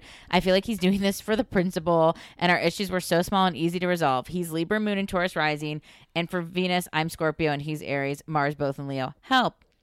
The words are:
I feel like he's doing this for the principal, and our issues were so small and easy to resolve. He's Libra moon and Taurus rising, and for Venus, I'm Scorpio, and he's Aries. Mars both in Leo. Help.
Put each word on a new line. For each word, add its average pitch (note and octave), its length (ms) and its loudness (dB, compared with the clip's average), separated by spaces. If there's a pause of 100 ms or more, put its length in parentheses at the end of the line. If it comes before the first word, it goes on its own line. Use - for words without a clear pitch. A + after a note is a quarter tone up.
(320)
I F3+ 80 4
feel F#3 140 4
like F#3+ 120 2
he's A3+ 140 -4
doing F#3 220 4
this G3 200 0
for A3 140 -2
the A#3 80 2
principal, E3+ 760 2 (200)
and F3 140 2
our E3 80 4
issues E3+ 320 -2
were F#3 100 0
so E3+ 200 2
small F#3+ 240 2
and F3+ 100 2
easy E3+ 240 -2
to F3+ 80 0
resolve. D3 400 2
He's E3+ 240 -6
Libra E3 280 0
moon G#3 180 -2
and G3 100 -2
Taurus F3+ 280 -2
rising, D3+ 460 -2 (340)
and E3+ 140 -2
for F3+ 120 -2
Venus, F3+ 520 -2
I'm D#3 160 0
Scorpio, D#3 420 0
and C#3+ 100 -4
he's D3+ 200 -6
Aries. C#3 460 -4
Mars D3 280 -2
both C#3+ 240 -4
in C#3 80 -8
Leo. C3+ 340 -6
Help. B3+ 340 0 (280)